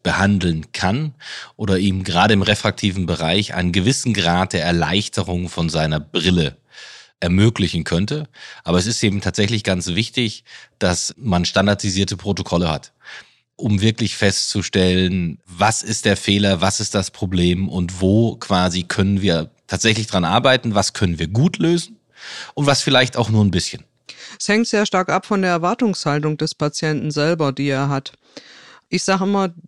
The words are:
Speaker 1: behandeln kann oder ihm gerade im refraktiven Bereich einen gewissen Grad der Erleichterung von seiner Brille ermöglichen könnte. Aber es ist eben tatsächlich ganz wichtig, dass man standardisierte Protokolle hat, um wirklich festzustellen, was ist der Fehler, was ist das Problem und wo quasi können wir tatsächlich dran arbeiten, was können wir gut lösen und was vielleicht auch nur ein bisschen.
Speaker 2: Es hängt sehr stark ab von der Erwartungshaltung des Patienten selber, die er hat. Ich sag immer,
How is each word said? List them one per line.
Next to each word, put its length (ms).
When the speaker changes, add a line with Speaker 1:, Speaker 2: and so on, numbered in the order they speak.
Speaker 1:
behandeln 680
kann 420
oder 240
ihm 240
gerade 300
im 80
refraktiven 640
Bereich 480
einen 180
gewissen 420
Grad 380
der 140
Erleichterung 840
von 220
seiner 320
Brille 560
ermöglichen 640
könnte. 420
Aber 120
es 100
ist 160
eben 180
tatsächlich 420
ganz 240
wichtig, 560
dass 380
man 280
standardisierte 720
Protokolle 520
hat, 220
um 240
wirklich 380
festzustellen, 1300
was 340
ist 220
der 140
Fehler, 420
was 220
ist 120
das 160
Problem 600
und 320
wo 340
quasi 480
können 380
wir 280
tatsächlich 420
dran 180
arbeiten, 500
was 180
können 240
wir 100
gut 300
lösen 400
und 140
was 140
vielleicht 340
auch 140
nur 140
ein 80
bisschen. 340
Speaker 2:
Es 80
hängt 200
sehr 180
stark 240
ab 160
von 160
der 100
Erwartungshaltung 840
des 180
Patienten 560
selber, 400
die 160
er 220
hat. 240
Ich 160
sag 180
immer, 320